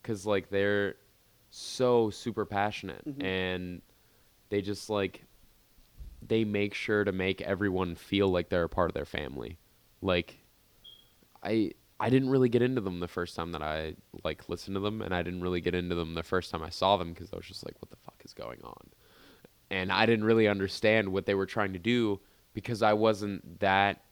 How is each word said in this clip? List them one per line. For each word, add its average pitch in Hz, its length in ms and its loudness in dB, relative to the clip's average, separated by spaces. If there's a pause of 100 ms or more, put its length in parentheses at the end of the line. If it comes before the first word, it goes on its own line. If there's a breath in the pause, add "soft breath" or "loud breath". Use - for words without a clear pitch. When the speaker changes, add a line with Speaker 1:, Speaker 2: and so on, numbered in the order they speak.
Speaker 1:
'Cause, 101 240 -6
like, 101 240 0
they're 101 460 2 (560)
so 120 580 2
super 107 340 -6
passionate 101 640 -4
Speaker 2:
Mm-hmm. 139 160 -8
Speaker 1:
and 92 580 -4 (680 soft breath)
they 104 140 0
just, 101 260 -8
like, 101 360 -2 (1000)
they 113 160 2
make 104 300 0
sure 104 300 0
to 98 80 0
make 92 300 -2
everyone 92 540 0
feel 98 340 2
like 87 200 0
they're 90 140 2
a 80 60 -2
part 85 200 2
of - 60 -6
their 73 100 -4
family. 69 520 -8 (440)
Like, 90 380 0 (1000)
I, 107 300 0 (280)
I 107 100 0
didn't 131 200 4
really 131 200 6
get 117 120 4
into 123 200 2
them 92 180 -4
the 87 80 -4
first - 280 -6
time 85 180 -6
that 78 100 -6
I, 78 320 -4 (280)
like, 78 260 -6
listened 98 260 -6
to 98 60 -2
them, 107 200 -4
and 90 140 -4
I 87 80 0
didn't 90 180 -6
really 90 200 -2
get 85 120 0
into 87 220 -2
them 82 200 -4
the 82 80 -4
first - 280 -2
time 82 120 -6
I 82 60 -10
saw 98 280 2
them 85 180 -6
'cause 85 160 -16
I 90 60 -10
was 90 80 -14
just - 200 -16
like, - 160 -12
"What - 100 -18
the - 60 -20
fuck - 280 -20
is - 80 -20
going 58 300 -14
on?" - 260 -18 (800 loud breath)
And 95 220 -2
I 107 140 6
didn't 110 200 4
really 113 220 6
understand 101 680 2
what 95 140 0
they 104 80 2
were 95 100 0
trying 98 280 -2
to 92 60 -8
do 110 400 0 (340 soft breath)
because 110 280 -4
I 107 120 6
wasn't 104 680 0
that 98 500 2